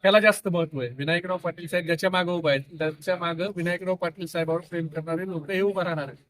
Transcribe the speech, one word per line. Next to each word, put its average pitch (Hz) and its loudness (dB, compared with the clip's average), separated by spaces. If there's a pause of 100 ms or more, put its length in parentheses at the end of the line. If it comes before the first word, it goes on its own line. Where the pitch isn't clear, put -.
त्याला 196 8
जास्त 208 4
महत्व 165 0
आहे. 120 -2
विनायकराव 170 -2
पाटील 170 -6
साहेब 180 -2
ज्याच्या 170 2
मागं 180 2
उभा 160 2
आहेत, 139 0
त्याच्या 156 -2
मागं 170 -2
विनायकराव 175 -2
पाटील 175 -6
साहेबांवर 165 -2
प्रेम 165 -4
करणारे 165 -4
लोक 170 -6
हे 190 2
उभं 196 0
राहणार 165 -2
आहेत. - -10 (120)